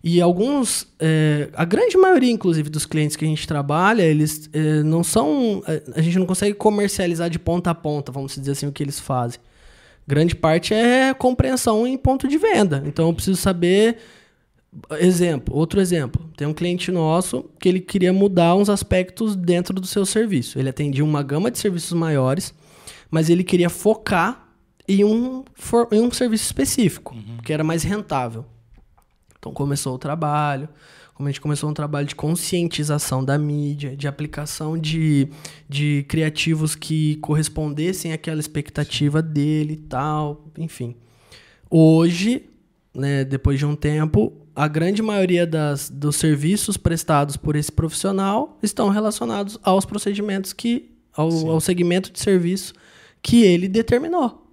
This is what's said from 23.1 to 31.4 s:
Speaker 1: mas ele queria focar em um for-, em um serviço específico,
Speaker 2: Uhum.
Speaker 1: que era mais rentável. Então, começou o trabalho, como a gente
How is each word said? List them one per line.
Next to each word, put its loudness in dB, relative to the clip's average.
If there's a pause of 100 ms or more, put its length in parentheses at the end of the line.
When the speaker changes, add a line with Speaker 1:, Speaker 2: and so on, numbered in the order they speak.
Speaker 1:
mas 2
ele 4
queria 2
focar 0 (380)
em 4
um 0 (120)
for-, 0
em 4
um 2
serviço 0
específico, -2
Speaker 2:
Uhum. -14
Speaker 1:
que -4
era 0
mais 0
rentável. -4 (960)
Então, -14
começou -4
o -10
trabalho, -4 (440)
como -6
a -2
gente -8